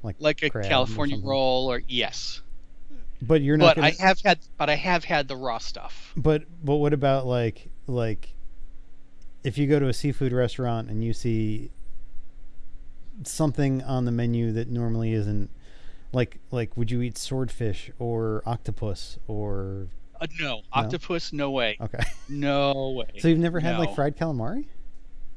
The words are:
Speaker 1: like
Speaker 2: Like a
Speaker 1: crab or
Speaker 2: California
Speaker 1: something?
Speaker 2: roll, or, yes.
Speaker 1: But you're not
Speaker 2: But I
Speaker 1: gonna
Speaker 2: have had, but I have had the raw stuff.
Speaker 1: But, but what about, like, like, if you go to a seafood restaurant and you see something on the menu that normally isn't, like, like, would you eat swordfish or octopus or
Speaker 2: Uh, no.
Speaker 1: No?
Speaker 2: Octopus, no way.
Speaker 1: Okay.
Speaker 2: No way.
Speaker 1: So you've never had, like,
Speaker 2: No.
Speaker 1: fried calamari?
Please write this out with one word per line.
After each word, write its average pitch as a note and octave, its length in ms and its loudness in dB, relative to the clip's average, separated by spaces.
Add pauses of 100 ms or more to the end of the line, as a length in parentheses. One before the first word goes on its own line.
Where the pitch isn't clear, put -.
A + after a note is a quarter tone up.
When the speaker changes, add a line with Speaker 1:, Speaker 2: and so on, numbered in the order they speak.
Speaker 1:
like A2 160 -6
Speaker 2:
Like D3+ 240 0
a D3+ 80 2
Speaker 1:
crab G#2+ 160 -2
or - 20 0
Speaker 2:
California C#3+ 480 2
Speaker 1:
something? C3+ 140 -2
Speaker 2:
roll, C3 420 2
or, A#2+ 140 0
yes. - 560 -2 (800)
Speaker 1:
But D3+ 180 6
you're C#3+ 160 4
not D#3+ 200 10
Speaker 2:
But D3+ 80 4
I D#3 80 6
Speaker 1:
gonna F3+ 100 -6
Speaker 2:
have F#3+ 200 6
had, F3+ 160 4 (200)
but D3 100 0
I D3+ 60 4
have F3 300 2
had D3 240 0
the C3+ 80 -6
raw B2 220 -4
stuff. - 580 -6
Speaker 1:
But, D3+ 260 4 (220)
but C#3+ 120 4
what D3 160 4
about, C3+ 340 4
like, A#2+ 440 0 (160)
like, A#2 480 0 (1080)
if B2+ 120 -2
you C#3+ 120 2
go D3 100 6
to C#3 100 4
a B2 60 2
seafood C3+ 380 0
restaurant A#2 580 0
and G#2+ 140 0
you A2+ 80 2
see A2 580 0 (1500)
something C3+ 640 0
on B2+ 220 0
the A#2+ 60 0
menu A#2 400 0
that A#2 160 -2
normally A2+ 440 0
isn't, G#2+ 380 2 (640)
like, B2 280 0 (100)
like, A#2 260 -2
would A#2 140 2
you A#2+ 120 0
eat A#2+ 140 -4
swordfish A#2+ 760 -2 (100)
or A2+ 440 -2
octopus A2 720 -4 (100)
or G2 580 -2 (340)
Speaker 2:
Uh, E3 60 -2 (140)
no. C3+ 160 -2
Speaker 1:
No? G#2+ 60 -8 (100)
Speaker 2:
Octopus, D#3+ 600 -2
no C#3+ 180 -2
way. A#2 300 0
Speaker 1:
Okay. - 200 -4 (280)
Speaker 2:
No C#3 640 2
way. B2+ 280 -2
Speaker 1:
So E3 100 4
you've E3 100 8
never E3+ 220 2
had, E3 180 2
like, D#3+ 120 2
Speaker 2:
No. - 40 -6
Speaker 1:
fried D3 220 0
calamari? D#3+ 500 -2 (680)